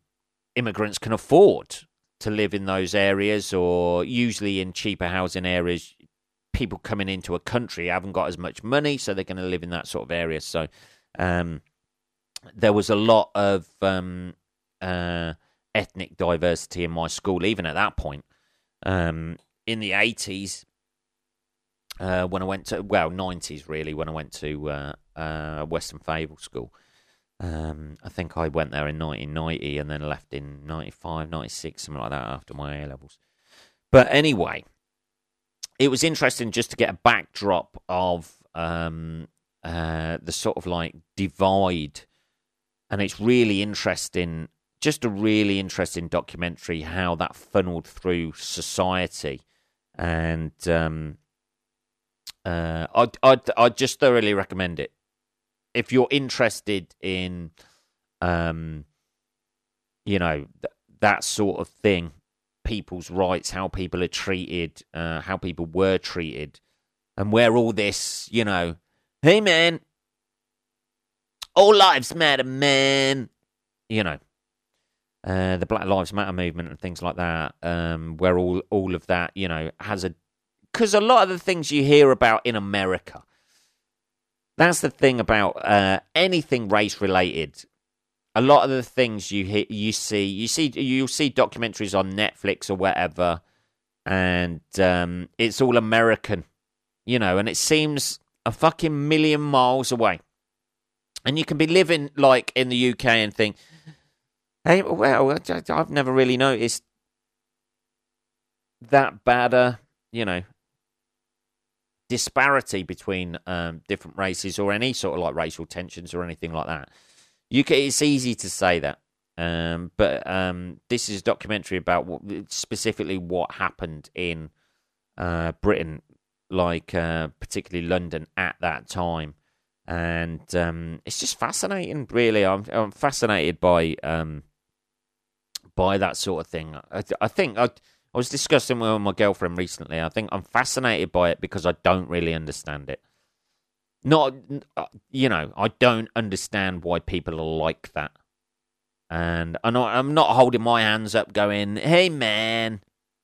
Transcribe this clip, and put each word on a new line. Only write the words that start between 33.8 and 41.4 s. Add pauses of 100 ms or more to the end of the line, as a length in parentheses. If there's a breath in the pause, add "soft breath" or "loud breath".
But
anyway, (1120)
it
was
interesting
just
to
get
a
backdrop
of, (180)
um, (360)
uh,
the
sort
of,
like, (200)
divide. (880)